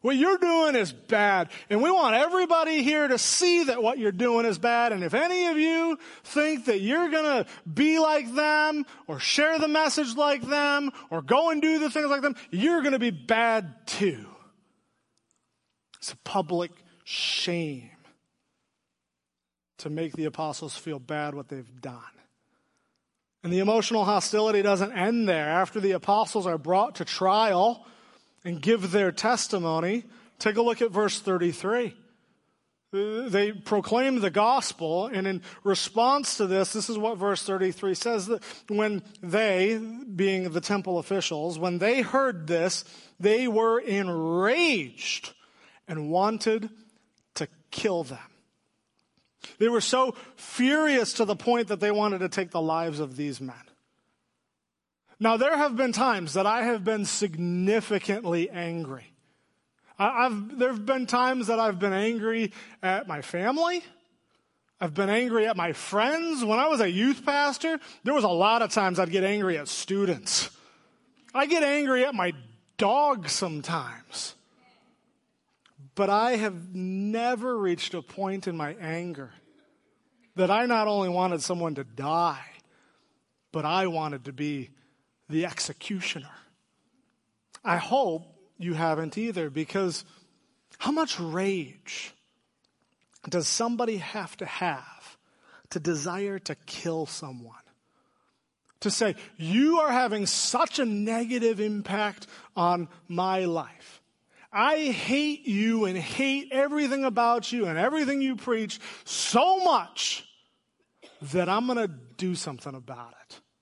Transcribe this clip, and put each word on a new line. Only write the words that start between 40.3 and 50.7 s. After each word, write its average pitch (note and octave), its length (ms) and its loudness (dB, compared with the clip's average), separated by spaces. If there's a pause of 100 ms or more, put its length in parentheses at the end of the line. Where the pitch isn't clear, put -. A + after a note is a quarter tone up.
the E3 100 -2
temple F#3 400 -2
officials, E3 580 -4
when F3 200 -2
they A#3 240 2
heard A#3 440 0
this, E3+ 380 0 (380)
they A3+ 260 4
were A3+ 320 4
enraged F#3+ 1500 0 (540)
and D#3 240 -6
wanted G#3+ 580 0 (640)
to D3+ 120 -6 (240)
kill F3+ 320 0
them. B2+ 160 -12 (1400)
They A3+ 120 4
were A#3 120 2
so B3+ 340 2 (200)
furious C#4 800 2